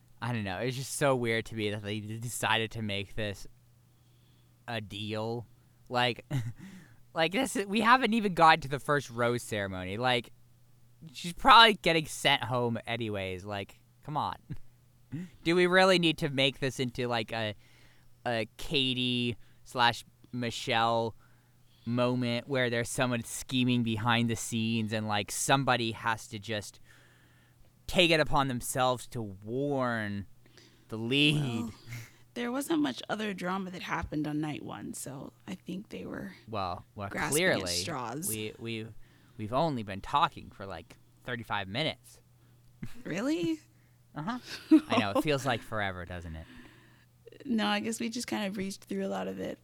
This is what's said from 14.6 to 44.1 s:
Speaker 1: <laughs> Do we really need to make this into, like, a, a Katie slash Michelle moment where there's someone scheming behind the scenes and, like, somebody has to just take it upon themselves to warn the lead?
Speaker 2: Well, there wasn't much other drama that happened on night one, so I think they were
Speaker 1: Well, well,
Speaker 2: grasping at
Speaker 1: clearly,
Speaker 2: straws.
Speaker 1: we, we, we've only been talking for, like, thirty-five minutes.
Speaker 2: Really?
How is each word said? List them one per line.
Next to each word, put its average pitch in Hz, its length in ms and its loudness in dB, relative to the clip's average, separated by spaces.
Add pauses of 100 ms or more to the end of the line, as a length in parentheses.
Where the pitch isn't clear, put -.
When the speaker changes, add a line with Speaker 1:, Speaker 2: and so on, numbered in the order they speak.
Speaker 1:
<laughs> - 580 -14
Do 165 120 2
we 180 120 6
really 185 320 6
need 165 180 4
to 170 120 -2
make 135 300 2
this 131 200 -2
into, 123 280 -2
like, 117 240 -2
a, 110 220 -2 (720)
a 113 220 0 (100)
Katie 123 800 0 (260)
slash 120 400 2 (280)
Michelle 117 840 0 (680)
moment 123 640 0
where 127 240 0
there's 117 180 -2
someone 123 340 0
scheming 123 600 0
behind 117 480 2
the 113 40 -2
scenes 113 580 -2
and, 107 140 -2
like, 104 220 -2
somebody 127 600 2
has - 380 -4
to 110 100 -8
just 104 400 -6 (1040)
take 180 240 6
it 160 120 6
upon 139 260 2
themselves 127 600 0
to 123 140 -8
warn 110 1040 -4 (640)
the - 100 -10
lead? 139 380 4 (300)
Speaker 2:
Well, 220 60 -10 (640)
there 240 200 -6
wasn't 285 280 0
much 269 280 -2
other 208 240 -4
drama 185 380 -4
that 180 120 -10
happened 151 420 -2
on 151 140 -2
night 151 240 -4
one, - 300 -10
so - 400 -12 (120)
I 196 100 -10
think 185 340 -10
they 185 160 -12
were - 260 -8 (180)
Speaker 1:
Well, 95 360 -4 (100)
well, 98 140 -6
Speaker 2:
grasping - 180 -4
at 143 40 -2 (260)
Speaker 1:
clearly, 92 180 -2
Speaker 2:
straws. 123 540 -4
Speaker 1:
we, 110 280 -4
we, 113 300 -6 (500)
we've 107 160 -6
only 139 300 0
been 101 180 -8
talking - 540 0
for, 101 100 -12
like, 90 300 -12 (300)
thirty-five 110 420 -4
minutes. 120 520 -6 (840)
Speaker 2:
Really? 311 560 -2 (560)